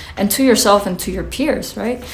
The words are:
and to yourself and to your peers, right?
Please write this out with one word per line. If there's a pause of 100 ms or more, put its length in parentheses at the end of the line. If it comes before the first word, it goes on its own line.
(160)
and
to
yourself
and
to
your
peers,
right? (120)